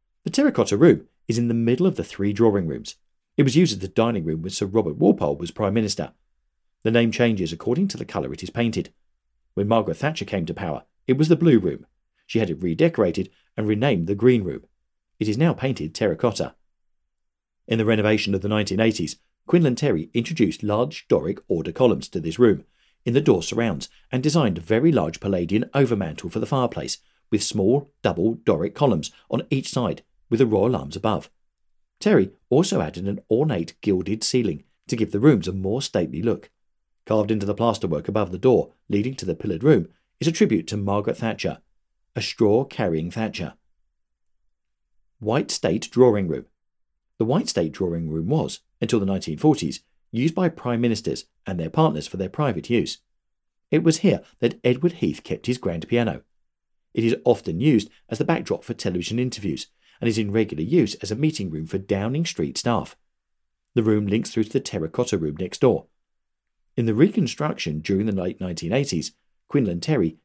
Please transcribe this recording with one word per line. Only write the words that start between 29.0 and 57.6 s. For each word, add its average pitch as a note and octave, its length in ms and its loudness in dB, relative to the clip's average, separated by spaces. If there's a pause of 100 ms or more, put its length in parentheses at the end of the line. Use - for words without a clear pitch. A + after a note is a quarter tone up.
on B2 200 -2
each C3+ 200 -2
side G#2 340 -4 (260)
with A#2 100 2
the C3 60 6
royal G#2+ 300 2
arms D2+ 200 -6
above. G2+ 340 -2 (720)
Terry F3+ 320 4 (180)
also D#3 320 2
added E2+ 260 -6
an G2+ 220 -6
ornate A2 520 0
gilded G2 420 -2
ceiling G2+ 400 0 (240)
to - 80 -4
give A2 160 -2
the G2+ 80 -2
rooms C#3 280 4
a F#2 60 -4
more G2 280 -2
stately - 400 -2
look. A2 280 -2 (560)
Carved G#2+ 260 2
into G#2 140 -2
the G2+ 100 -2
plasterwork G#2 520 -2
above G2+ 240 -2
the F#2 60 -8
door A2 360 2 (160)
leading A2 260 -2
to - 100 -12
the F2 100 -2
pillared F#2 280 -6
room B2 240 4 (320)
is C3+ 80 -2
a E3 40 0
tribute - 360 2
to - 100 -4
Margaret G2+ 400 -2
Thatcher, G#2+ 420 -6 (560)
a A2+ 60 -6
straw-carrying G2+ 920 0
Thatcher. G2 440 -6 (1600)
White A2 320 -2
State - 380 -2
Drawing G#2+ 380 4
Room. C#2 180 -4 (720)
The A2 80 0
White C#3+ 220 0
State E2 240 -2
Drawing E2+ 380 -4
Room E2 180 -4
was, A2 320 -2 (220)
until A#2 180 2
the G2 60 -2
nineteen F#2+ 320 -4
forties, F2 440 0 (300)
used C3+ 240 -2
by F3+ 140 2
prime A#2+ 320 -4
ministers G#2+ 440 -2 (200)
and F2+ 140 -6
their D#2+ 100 -4
partners D#3 380 0
for F#2 100 -10
their F#2 120 -4
private B2+ 400 -4
use. A2+ 300 0 (720)
It D#3+ 120 2
was E3 160 4
here D3 220 2 (180)
that A#2 240 -2
Edward C3+ 300 0
Heath - 300 -4
kept - 240 -8
his B2 100 -2
grand E2+ 300 -6
piano. A#2 340 0 (720)
It A2+ 100 0
is A2+ 120 2 (100)
often G2 340 2
used B2 300 2 (200)